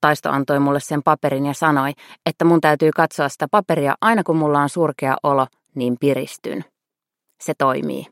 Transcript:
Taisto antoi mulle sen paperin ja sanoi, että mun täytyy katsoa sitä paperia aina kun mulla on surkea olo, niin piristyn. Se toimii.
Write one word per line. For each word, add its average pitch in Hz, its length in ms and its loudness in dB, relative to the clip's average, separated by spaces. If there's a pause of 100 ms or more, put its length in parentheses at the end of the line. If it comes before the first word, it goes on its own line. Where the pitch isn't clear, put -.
Taisto 151 280 0
antoi 139 300 0
mulle 143 200 2
sen 147 240 -6
paperin 143 420 0
ja 143 80 -4
sanoi, 143 400 0 (320)
että 165 200 -2
mun 170 160 6
täytyy 156 340 2
katsoa 160 340 0
sitä - 220 -6
paperia 160 500 0
aina 220 220 2
kun 160 140 0
mulla 147 240 2
on 143 80 0
surkea 143 540 -2
olo, 139 240 2 (280)
niin 123 240 -2
piristyn. - 680 -4 (760)
Se 156 160 -6
toimii. 135 540 -2